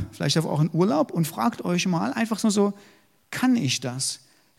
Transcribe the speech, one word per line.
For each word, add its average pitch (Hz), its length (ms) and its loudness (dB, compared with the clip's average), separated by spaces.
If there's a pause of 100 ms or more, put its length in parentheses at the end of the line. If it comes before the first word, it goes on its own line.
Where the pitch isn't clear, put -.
(140)
vielleicht 151 240 0
auch 151 240 0
in 151 100 2
Urlaub, 226 400 2
und 165 160 0
fragt - 380 -2
euch 175 200 0
mal 180 280 -2
einfach 226 260 -2
so, 220 100 2
so, 202 240 2 (560)
"Kann 254 280 2
ich 147 240 0
das? 131 400 -6 (380)